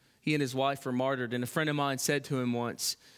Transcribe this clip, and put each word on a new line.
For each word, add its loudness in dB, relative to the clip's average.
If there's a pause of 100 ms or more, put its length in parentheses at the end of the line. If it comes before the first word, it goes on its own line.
(200)
he 0
and 2
his -2
wife 0
were -2
martyred, 0
and 0
a -4
friend 0
of 0
mine 0
said 0
to -2
him 2
once, -2 (220)